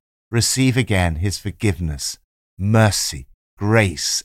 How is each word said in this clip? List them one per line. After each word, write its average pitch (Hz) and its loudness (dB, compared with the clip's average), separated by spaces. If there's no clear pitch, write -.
Receive 123 2
again 92 2
his 92 -2
forgiveness, 85 -4
mercy, 101 0
grace, 101 0